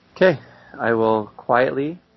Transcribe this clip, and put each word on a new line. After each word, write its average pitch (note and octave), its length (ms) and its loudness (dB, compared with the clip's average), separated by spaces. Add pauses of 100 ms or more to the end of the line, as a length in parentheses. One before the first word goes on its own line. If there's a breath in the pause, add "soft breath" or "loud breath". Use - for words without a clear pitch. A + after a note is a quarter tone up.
(140)
Okay, F3 240 2 (400 loud breath)
I A#2 140 0
will A2 460 0
quietly C#3 600 -2 (180)